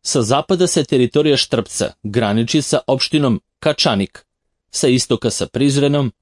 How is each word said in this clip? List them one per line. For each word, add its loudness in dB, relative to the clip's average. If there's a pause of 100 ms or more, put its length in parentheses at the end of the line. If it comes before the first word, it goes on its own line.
Sa -2
zapada 0
se 0
teritorija 2
Štrpca -4 (100)
graniči 0
sa 0
opštinom 0 (180)
Kačanik, -2 (440)
sa 0
istoka 0
sa -6
Prizrenom 0